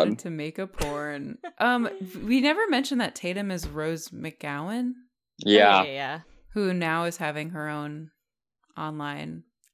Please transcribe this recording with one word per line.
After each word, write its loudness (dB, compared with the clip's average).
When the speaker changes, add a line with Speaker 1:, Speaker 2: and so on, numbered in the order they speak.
Speaker 1:
Wanted -2
to -8
make -6
a -4
porn. -6
Um, 2
Speaker 2:
<laughs> -12
Speaker 1:
v-, -10
we 4
never 4
mentioned 2
that -2
Tatum -4
is -4
Rose -4
McGowan, -6
Speaker 3:
Yeah. 8
Speaker 2:
Oh, 6
yeah, -
yeah, -4
yeah. -4
Speaker 1:
who 2
now 0
is -4
having -4
her -6
own -8
online -8